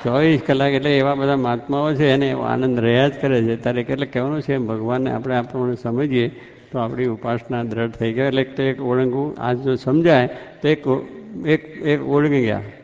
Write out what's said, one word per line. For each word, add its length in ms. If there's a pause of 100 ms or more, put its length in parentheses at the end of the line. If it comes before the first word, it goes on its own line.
ચોવીસ 440
કલાક 260
એટલે 240
એવા 180
બધા 200
મહાત્માઓ 580
છે, 180
એને 180
એવો 120
આનંદ 380
રહ્યા 280
જ 140
કરે 200
છે. 140
ત્યારે 260
એટલે 240
કહેવાનું 360
છે, 120
એમ 140
ભગવાનને 440
આપણે 240
આપણને 400
સમજીએ 520 (440)
તો 80
આપણી 260
ઉપાસના 580
દ્રઢ 280
થઈ 220
ગઈ. 80
એટલે 200
એક 140
તો 80
એક 180
ઓળંગવું, 560
આ 160
જો 220
સમજાય 520 (340)
તો 60
એક 200
ઓ-, 180 (400)
એક, 360
એક 260
ઓળંગી 340
ગયા 200 (220)